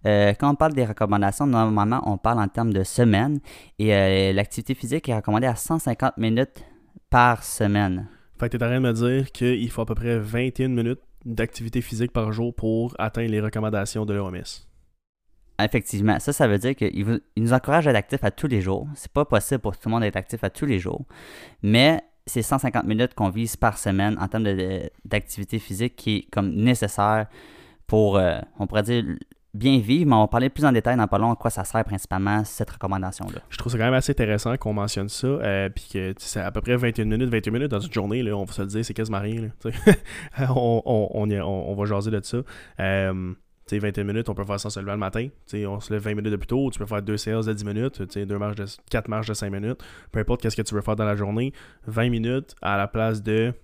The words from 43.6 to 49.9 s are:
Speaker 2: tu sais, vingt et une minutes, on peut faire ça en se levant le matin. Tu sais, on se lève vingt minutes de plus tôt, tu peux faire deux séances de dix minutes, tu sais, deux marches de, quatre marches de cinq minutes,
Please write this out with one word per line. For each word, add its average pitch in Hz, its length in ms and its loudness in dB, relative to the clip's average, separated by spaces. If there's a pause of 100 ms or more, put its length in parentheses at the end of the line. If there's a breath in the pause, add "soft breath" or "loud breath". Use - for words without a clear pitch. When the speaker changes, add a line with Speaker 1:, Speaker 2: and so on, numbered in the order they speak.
Speaker 2:
tu - 80 -4
sais, 104 40 0
vingt 101 180 -4
et 104 40 -4
une 101 60 -4
minutes, 110 200 -4
on 110 60 -6
peut 98 100 -6
faire 98 160 -4
ça 104 80 -8
en - 20 -6
se 101 100 -8
levant 98 140 -6
le 104 40 -4
matin. 107 300 -4
Tu 139 40 -12 (140)
sais, 104 200 -6
on 101 140 -6
se - 140 -8
lève 104 80 -4
vingt 104 140 -4
minutes 104 160 -4
de 104 40 -2
plus 98 120 -6
tôt, 131 240 0
tu - 80 -8
peux 104 60 -6
faire 104 160 -4
deux 107 140 -4
séances 110 300 -2
de 110 80 -2
dix 104 100 -6
minutes, 104 440 -4
tu - 40 -16
sais, 101 140 -6
deux 101 120 -4
marches 104 180 -4
de, 101 100 -8 (240)
quatre 113 180 -2
marches 110 200 -4
de 110 60 -4
cinq 101 180 -4
minutes, 104 280 -6 (320 loud breath)